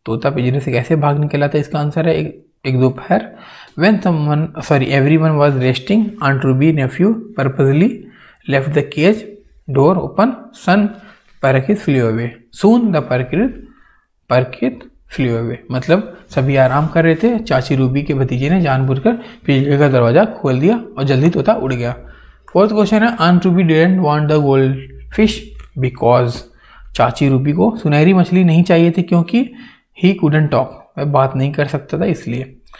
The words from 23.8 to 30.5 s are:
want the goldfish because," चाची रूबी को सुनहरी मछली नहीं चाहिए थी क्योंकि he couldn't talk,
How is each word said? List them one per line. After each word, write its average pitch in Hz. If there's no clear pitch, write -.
want 151
the 151
goldfish 135
because," 120
चाची 120
रूबी 135
को 208
सुनहरी 156
मछली 185
नहीं 170
चाहिए 170
थी 175
क्योंकि 175
he 190
couldn't 156
talk, 131